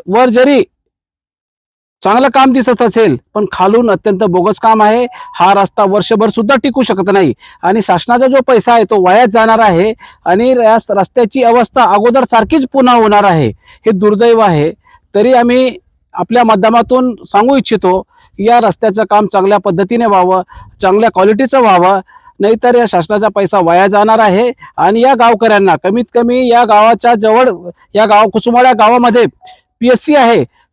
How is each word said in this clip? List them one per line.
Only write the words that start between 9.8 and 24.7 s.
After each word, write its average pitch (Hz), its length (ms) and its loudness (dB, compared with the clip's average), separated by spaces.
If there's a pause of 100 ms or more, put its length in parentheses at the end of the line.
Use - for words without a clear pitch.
आणि 202 240 0
या 233 280 2 (140)
रस्त्याची 214 520 -2
अवस्था 233 420 0
अगोदर 240 400 0
सारखीच 247 480 -2
पुन्हा 254 220 0
होणार 208 300 2
आहे. 160 240 0 (380)
हे 220 40 0
दुर्दैव 214 480 0
आहे. 170 340 0 (420)
तरी 226 180 0
आम्ही 247 440 0 (360)
आपल्या 226 320 -2
माध्यमातून 226 680 0 (120)
सांगू 240 300 0
इच्छितो, 190 460 -2 (360)
या 226 220 2
रस्त्याचं 220 500 -2
काम 214 160 0
चांगल्या 196 320 0
पद्धतीने 196 480 -4
व्हावं, 185 360 0 (380)
चांगल्या 208 340 0
क्वालिटीचं 220 460 0
व्हावं, 190 400 2 (400)
नाहीतर 226 340 0
या 240 140 2
शासनाचा 208 400 -2
पैसा 202 340 -2
वाया 175 240 2
जाणार 208 320 0
आहे. 220 340 0 (240)